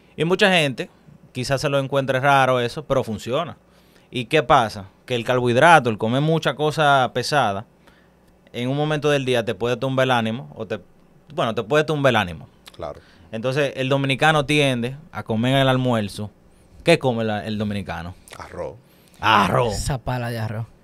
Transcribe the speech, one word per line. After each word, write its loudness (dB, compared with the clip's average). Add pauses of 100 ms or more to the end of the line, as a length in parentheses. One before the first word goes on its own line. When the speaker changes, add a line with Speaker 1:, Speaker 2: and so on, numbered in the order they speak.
(180)
Speaker 1:
Y 0
mucha 2
gente 0 (420)
quizás -4
se -2
lo 2
encuentre 0
raro 4
eso, -6
pero 0
funciona. -6 (540)
¿Y -6
qué 2
pasa? 2 (200)
Que -4
el -2
carbohidrato, 4
el -4
comer 0
mucha 0
cosa 2
pesada, -2 (840)
en -6
un -2
momento 0
del 0
día 0
te -4
puede -2
tumbar 0
el 0
ánimo, -2
o -10
te... -8 (540)
Bueno, -2
te -2
puede 2
tumbar 0
el 2
ánimo. -2 (260)
Speaker 2:
Claro. -12 (300)
Speaker 1:
Entonces, -4
el -4
dominicano 2
tiende 0 (160)
a -10
comer 0
en 4
el 4
almuerzo. -2 (540)
¿Qué 4
come 0
la, -4
el -6
dominicano? -6 (240)
Speaker 2:
Arroz. -12 (440)
Speaker 1:
Arroz. 4
Speaker 3:
Esa -4
pala -6
de -6
arroz. -6 (180)